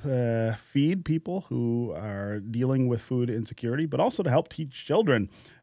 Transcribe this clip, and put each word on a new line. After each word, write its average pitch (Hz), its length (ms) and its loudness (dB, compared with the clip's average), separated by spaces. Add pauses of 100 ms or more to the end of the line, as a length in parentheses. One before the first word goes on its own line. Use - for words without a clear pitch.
uh, 117 520 0
feed 160 500 0
people 175 440 -2
who 120 460 -2
are 101 440 -6
dealing 123 480 0
with 120 140 2
food 123 280 0
insecurity, 117 560 -4
but 147 140 -2
also 214 240 2
to 160 60 0
help 135 200 4
teach - 340 -10
children 143 460 4 (340)